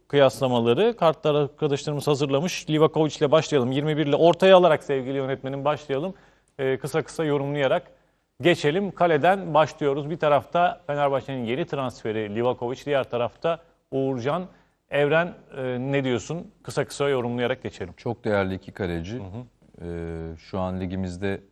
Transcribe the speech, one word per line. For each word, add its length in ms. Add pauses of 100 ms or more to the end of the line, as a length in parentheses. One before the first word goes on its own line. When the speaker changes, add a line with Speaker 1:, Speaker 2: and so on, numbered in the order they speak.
Speaker 1:
kıyaslamaları. 880
Kartlar 380
arkadaşlarımız 720
hazırlamış. 640
Livakovic 480
ile 140
başlayalım. 400
Yirmi 260
bir 80
ile 100
ortaya 420
alarak 260
sevgili 340
yönetmenim 480
başlayalım. 480 (460)
Ee, 180
kısa 240
kısa 240
yorumlayarak 640 (500)
geçelim. 500
Kaleden 600
başlıyoruz. 560
Bir 80
tarafta 720
Fenerbahçe'nin 580
yeni 200
transferi 680
Livakovic, 500
diğer 240
tarafta 500 (320)
Uğurcan. 540 (440)
Evren, 440 (240)
e, 220
ne 240
diyorsun? 480 (120)
Kısa 220
kısa 240
yorumlayarak 540
geçelim. 340
Speaker 2:
Çok 260
değerli 300
iki 180
kaleci. 460
Speaker 1:
Hı 60
hı. 600
Speaker 2:
Ee, 520
şu 220
an 200
ligimizde 600 (100)